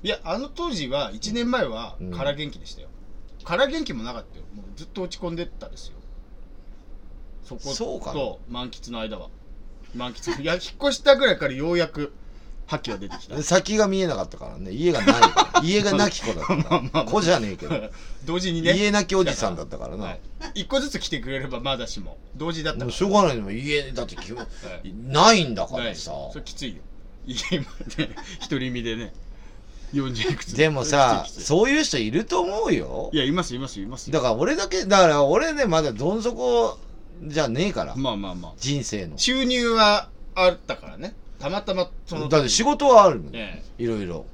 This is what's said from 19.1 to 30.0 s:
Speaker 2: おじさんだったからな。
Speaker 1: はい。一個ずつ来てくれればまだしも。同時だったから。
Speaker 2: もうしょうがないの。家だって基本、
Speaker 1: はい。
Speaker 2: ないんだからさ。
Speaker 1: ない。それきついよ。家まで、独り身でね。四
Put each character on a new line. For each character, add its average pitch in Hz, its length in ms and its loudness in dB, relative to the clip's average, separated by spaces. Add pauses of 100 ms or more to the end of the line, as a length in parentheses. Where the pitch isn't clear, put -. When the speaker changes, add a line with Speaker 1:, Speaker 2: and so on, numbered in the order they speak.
Speaker 2:
お 185 100 6
じ - 80 0
さ - 160 0
ん 87 60 -4
だ 78 80 -8
っ - 40 -10
た 76 120 -10
か 62 80 -8
ら 80 100 -8
な。 101 80 -6
Speaker 1:
は 87 60 -6
い。 - 80 -10 (340)
一 190 140 -4
個 269 120 0
ず 277 120 -4
つ - 80 -4
来 - 100 -6
て 147 100 -4
く 120 120 -6
れ 135 80 -4
れ 135 80 -6
ば 123 120 -6
ま 139 160 -2
だ 117 120 -8
し - 120 -8
も。 90 180 -10 (180)
同 156 160 -4
時 160 120 -6
だ 156 80 -2
っ - 40 -4
た 139 40 -6
か - 20 -4
ら。 127 40 -4
Speaker 2:
も 123 60 -2
う - 20 -6
し 180 100 0
ょ 202 60 2
う - 20 2
が 202 120 8
な 151 100 6
い 120 40 -2
の。 101 140 -6
家 139 400 -2
だ 127 120 -6
っ - 20 -6
て - 100 -12
基 - 120 -12
本、 120 100 -10
Speaker 1:
は - 80 -10 (380)
い。 95 100 -10
Speaker 2:
な 139 400 8
い 185 100 6
ん 120 120 -2
だ 95 100 0
か - 140 -6
ら 113 160 -4
さ。 - 160 -10
Speaker 1:
な 69 160 -8
い。 - 40 -10
そ - 60 -10
れ - 80 -10
き - 80 -14
つ - 120 -8
い 104 100 -8
よ。 - 60 -14 (440)
家 131 340 -2
ま 135 60 -6 (320)
で、 156 120 -2 (400)
独 139 100 0
り 127 100 -2
身 123 120 -4
で 113 140 -4
ね。 113 180 -8 (800)
四 135 200 0